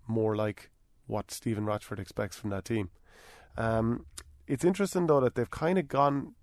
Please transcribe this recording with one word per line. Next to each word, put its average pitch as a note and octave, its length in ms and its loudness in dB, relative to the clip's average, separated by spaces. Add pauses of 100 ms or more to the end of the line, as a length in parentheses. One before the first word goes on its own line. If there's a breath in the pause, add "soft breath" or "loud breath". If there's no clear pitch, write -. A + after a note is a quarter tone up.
more A2 300 2
like G#2+ 340 -2 (360)
what G#2+ 240 -4
Stephen G#2+ 340 -2
Rochford G#2 360 -4
expects G2 360 -6
from G#2+ 140 -6
that G2 160 -6
team. G#2+ 240 -2 (640 soft breath)
Um, A2+ 500 0 (400)
it's C#3 180 -2
interesting, F#3 420 2
though, D3 140 6
that B2 140 2
they've A#2+ 160 -2
kinda F3+ 320 0
gone, C#3+ 600 2